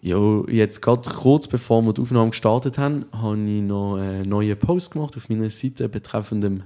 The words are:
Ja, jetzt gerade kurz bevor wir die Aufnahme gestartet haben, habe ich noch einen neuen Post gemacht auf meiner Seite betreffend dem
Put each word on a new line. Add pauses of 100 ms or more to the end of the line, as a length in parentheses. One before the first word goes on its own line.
Ja,
jetzt
gerade
kurz
bevor
wir
die
Aufnahme
gestartet
haben,
habe
ich
noch
einen
neuen
Post
gemacht
auf
meiner
Seite
betreffend
dem